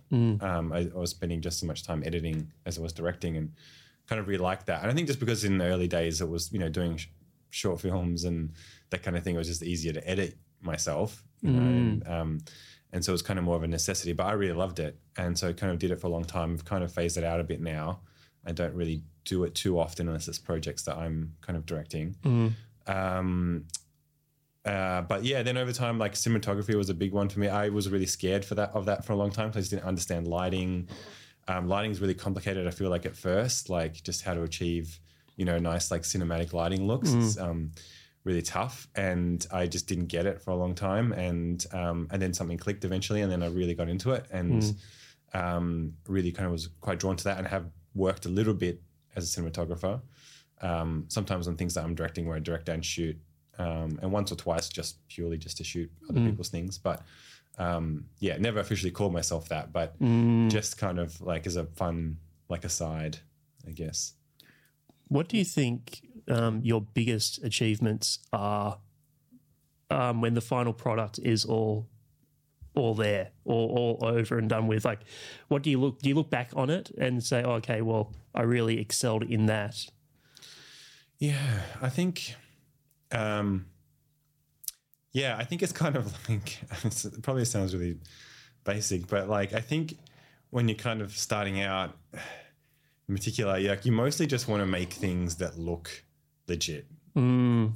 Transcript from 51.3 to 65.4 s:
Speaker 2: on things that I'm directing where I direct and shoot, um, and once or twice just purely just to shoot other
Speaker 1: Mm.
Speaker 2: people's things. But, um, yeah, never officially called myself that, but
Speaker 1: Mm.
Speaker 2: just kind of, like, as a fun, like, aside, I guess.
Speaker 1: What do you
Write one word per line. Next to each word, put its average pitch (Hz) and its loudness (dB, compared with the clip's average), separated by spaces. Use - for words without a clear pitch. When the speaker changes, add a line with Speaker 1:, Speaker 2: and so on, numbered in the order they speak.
Speaker 2:
on 85 -2
things 87 -2
that 80 -2
I'm 82 -2
directing 82 -4
where 80 -2
I - -2
direct 82 -4
and 82 -2
shoot, 80 -2
um, 82 -2
and 92 -2
once 104 0
or - -4
twice 87 -2
just - -8
purely 82 -4
just 80 -10
to 85 -8
shoot 82 -4
other 139 2
Speaker 1:
Mm. 117 4
Speaker 2:
people's 98 -2
things. 87 -6
But, - -4
um, 82 -2
yeah, 87 0
never 107 2
officially 95 0
called 101 0
myself 82 -2
that, 80 -4
but 82 -2
Speaker 1:
Mm. 117 6
Speaker 2:
just 107 0
kind 90 0
of, 82 -4
like, 85 -2
as 87 -2
a 82 0
fun, 82 -2
like, 87 -4
aside, 80 -4
I 80 -10
guess. 78 -6
Speaker 1:
What 147 2
do 233 2
you 190 4